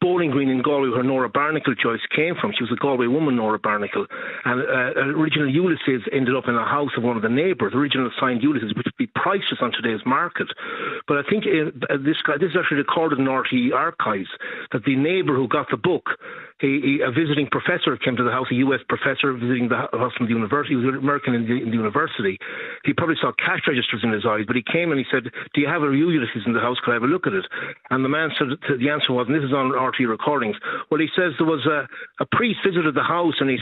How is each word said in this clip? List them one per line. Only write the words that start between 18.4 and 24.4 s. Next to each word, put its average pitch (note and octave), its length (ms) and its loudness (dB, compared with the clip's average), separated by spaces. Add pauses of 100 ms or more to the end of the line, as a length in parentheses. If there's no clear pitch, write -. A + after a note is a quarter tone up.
a C3 40 0
U C3+ 180 4
S B2 140 0
professor C3+ 460 0
visiting A#2+ 340 0
the A#2 80 2
house A#2+ 400 -2
from A#2+ 120 0
the A2+ 60 2
university. A#2 400 0
He - 20 2
was B2 100 2
an C3 100 2
American C#3 380 0
in A#2 140 2
the, A#2+ 100 2
in A#2 140 -4
the A#2 60 2
university. A2 600 0 (480)
He C#3+ 80 2
probably E3 260 0
saw B2+ 140 0
cash F3 340 -2
registers B2 360 -2
in A#2 80 2
his G#2+ 140 0
eyes, G#2+ 200 0